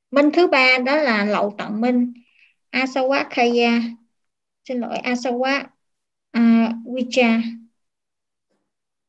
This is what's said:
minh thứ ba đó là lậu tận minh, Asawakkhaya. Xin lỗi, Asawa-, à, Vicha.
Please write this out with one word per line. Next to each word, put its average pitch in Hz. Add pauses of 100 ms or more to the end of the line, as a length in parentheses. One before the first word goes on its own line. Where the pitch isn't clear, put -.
(100)
minh 285
thứ 349
ba 262
đó 277
là 233
lậu 208
tận 214
minh, 247 (580)
Asawakkhaya. 254 (880)
Xin 247
lỗi, -
Asawa-, 254 (680)
à, 226 (220)
Vicha. 247 (1700)